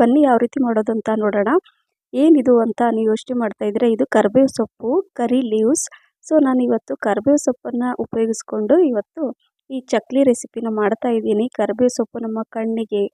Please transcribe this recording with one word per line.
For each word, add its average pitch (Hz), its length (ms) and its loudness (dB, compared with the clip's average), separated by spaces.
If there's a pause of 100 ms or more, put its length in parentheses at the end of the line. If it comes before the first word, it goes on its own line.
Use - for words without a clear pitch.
ಬನ್ನಿ 254 280 4
ಯಾವ 233 160 4
ರೀತಿ 269 220 -4
ಮಾಡೋದು 220 300 -2
ಅಂತ 214 120 -6 (160)
ನೋಡೋಣ. 208 280 0 (680)
ಏನಿದು 269 320 6 (100)
ಅಂತ 226 160 -4 (160)
ನೀವು 220 160 0
ಯೋಚನೆ 247 320 -6
ಮಾಡ್ತಾ 214 260 -6
ಇದ್ರೆ, 233 260 0
ಇದು 254 100 0 (100)
ಕರಿಬೇವು 247 420 4
ಸೊಪ್ಪು, 226 320 -6 (300)
ಕರಿ 240 200 0 (120)
ಲೀವ್ಸ್. 220 340 0 (400)
So 311 180 2
ನಾನಿವತ್ತು 254 480 0 (100)
ಕರಿಬೇವು 277 400 2
ಸೊಪ್ಪನ್ನ 247 400 -4 (200)
ಉಪಯೋಗಿಸ್ಕೊಂಡು 226 720 -2 (120)
ಇವತ್ತು 240 340 -6 (540)
ಈ - 20 -8 (140)
ಚಕ್ಲಿ 247 380 0
ರೆಸಿಪಿನ 233 400 -4 (100)
ಮಾಡ್ತಾ 214 380 -2
ಇದ್ದೀನಿ. 220 280 -2 (120)
ಕರಿಬೇವು 247 400 0
ಸೊಪ್ಪು 233 280 -6
ನಮ್ಮ 220 140 -6 (160)
ಕಣ್ಣಿಗೆ 226 480 -4 (100)